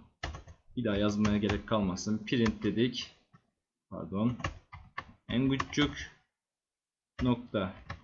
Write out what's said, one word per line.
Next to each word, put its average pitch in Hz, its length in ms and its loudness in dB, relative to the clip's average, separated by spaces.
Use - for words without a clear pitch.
Bir 123 60 -2
daha 104 120 2
yazmaya 104 420 4
gerek 101 300 0
kalmasın. 104 580 0
Print 113 380 2
dedik. 113 520 0
Pardon. 95 480 -2
En 127 200 2
küçük 143 600 0
nokta 120 520 0